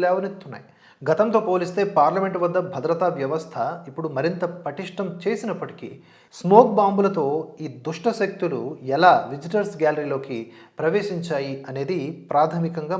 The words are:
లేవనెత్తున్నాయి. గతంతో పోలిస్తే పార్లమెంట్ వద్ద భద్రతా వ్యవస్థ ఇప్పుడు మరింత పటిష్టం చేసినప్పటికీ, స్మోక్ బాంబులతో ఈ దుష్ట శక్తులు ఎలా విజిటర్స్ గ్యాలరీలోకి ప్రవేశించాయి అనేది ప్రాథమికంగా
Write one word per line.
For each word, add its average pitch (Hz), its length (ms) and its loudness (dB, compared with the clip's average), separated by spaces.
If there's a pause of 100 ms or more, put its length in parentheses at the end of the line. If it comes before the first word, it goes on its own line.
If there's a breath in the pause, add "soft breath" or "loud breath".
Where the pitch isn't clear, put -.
లేవనెత్తున్నాయి. 185 600 -2 (440 soft breath)
గతంతో 214 380 4
పోలిస్తే 180 340 0 (160)
పార్లమెంట్ 180 460 4
వద్ద 175 140 2 (140)
భద్రతా 165 360 0 (100)
వ్యవస్థ 143 360 -4 (360)
ఇప్పుడు 160 260 -6
మరింత 165 280 -2 (200)
పటిష్టం 190 440 -8 (160)
చేసినప్పటికీ, 202 640 -6 (500 soft breath)
స్మోక్ 214 400 8
బాంబులతో 196 460 2 (400)
ఈ - 20 -6 (180)
దుష్ట 160 200 -6 (160)
శక్తులు 185 380 -2 (360)
ఎలా 170 180 8 (200)
విజిటర్స్ 170 480 -4
గ్యాలరీలోకి 139 580 -2 (400 loud breath)
ప్రవేశించాయి 160 760 -2 (160)
అనేది 139 300 -4 (320)
ప్రాథమికంగా 165 680 0